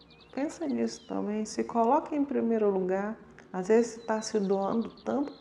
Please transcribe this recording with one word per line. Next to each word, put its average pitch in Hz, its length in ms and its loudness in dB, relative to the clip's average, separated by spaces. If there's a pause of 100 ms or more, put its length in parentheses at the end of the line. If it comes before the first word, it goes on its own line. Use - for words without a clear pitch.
(340)
Pensa 302 320 -4
nisso 233 400 -2
também. 202 380 -4
Se 220 180 -4
coloca 247 540 2
em 285 80 2
primeiro 226 440 2
lugar. 196 480 0 (360)
Às 185 160 -4
vezes 233 240 6
você - 80 -14
tá 220 200 -2
se 214 200 -2
doando 196 480 0 (160)
tanto 262 260 -2 (100)